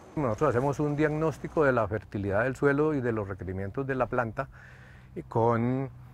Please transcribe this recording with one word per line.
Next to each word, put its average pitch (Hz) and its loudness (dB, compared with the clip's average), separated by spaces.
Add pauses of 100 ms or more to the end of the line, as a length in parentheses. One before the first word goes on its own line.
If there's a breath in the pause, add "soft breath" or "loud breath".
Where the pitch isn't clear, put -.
(140)
Nosotros 139 2
hacemos 127 2
un 147 0
diagnóstico 156 0
de 135 6
la 113 2
fertilidad 101 -2
del 131 -2
suelo 143 2
y 139 0
de 120 0
los 107 -2
requerimientos 95 -6
de 131 -4
la 127 2
planta, 123 -2 (680 loud breath)
eh, - -10
con, 120 2 (240)